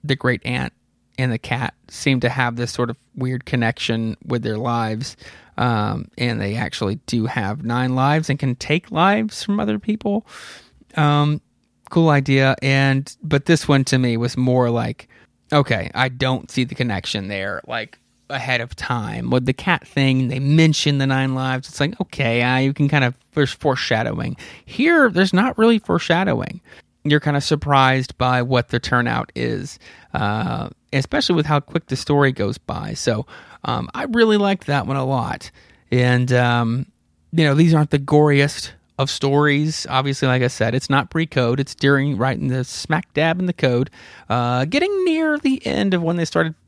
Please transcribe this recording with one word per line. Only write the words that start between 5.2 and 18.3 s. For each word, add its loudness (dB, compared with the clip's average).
Um, 0
and -2
they -4
actually -4
do -2
have -4
nine -2
lives 2
and 0
can -2
take -2
lives 0
from -2
other -2
people. -4
Um, 2
cool 4
idea. 4
And, 0
but 0
this 2
one 4
to 0
me 0
was -2
more 2
like, -4
okay, 0
I 0
don't -4
see 0
the -10
connection -4
there, -6
like, -10